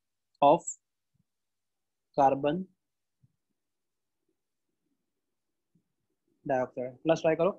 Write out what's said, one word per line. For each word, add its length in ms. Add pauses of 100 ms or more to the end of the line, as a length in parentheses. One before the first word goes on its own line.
(420)
of 200 (1600)
carbon 400 (4000)
dioxide। 480 (100)
प्लस 180
ट्राई 140
करो, 240